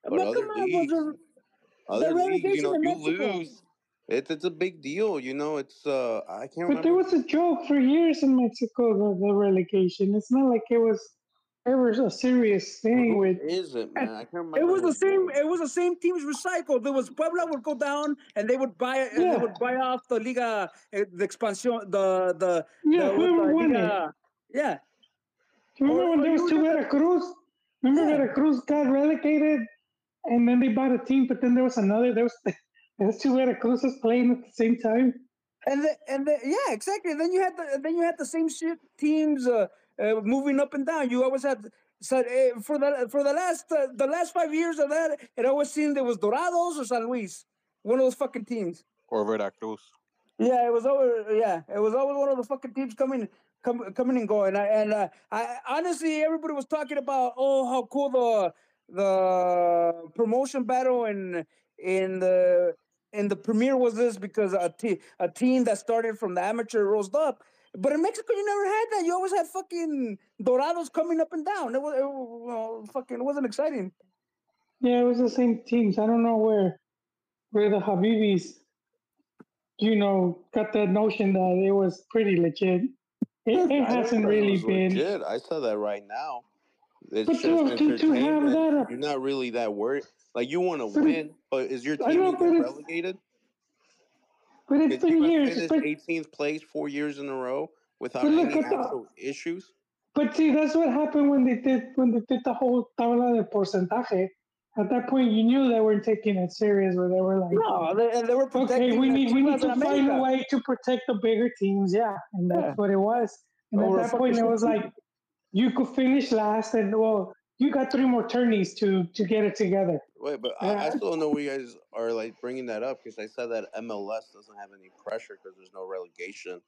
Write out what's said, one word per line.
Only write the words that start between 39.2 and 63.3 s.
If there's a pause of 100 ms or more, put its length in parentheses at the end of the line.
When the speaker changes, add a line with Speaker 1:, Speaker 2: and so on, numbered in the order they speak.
Speaker 1:
uh, (320)
uh,
moving
up
and
down.
You
always
had, (300)
so,
uh,
for
the,
for
the
last,
uh,
the
last
five
years
of
that, (160)
it
always
seemed
it
was
Dorados
or
San
Luis, (380)
one
of
those
fucking
teams. (240)
Speaker 4:
Or
Veracruz. (580)
Speaker 1:
Yeah,
it
was
always,
yeah, (100)
it
was
always
one
of
the
fucking
teams
coming, (340)
com-,
coming
and
going.
I,
and,
uh, (220)
I, (100)
honestly,
everybody
was
talking
about,
oh,
how
cool
the, (360)
the
promotion
battle
in, (320)
in
the, (380)
in
the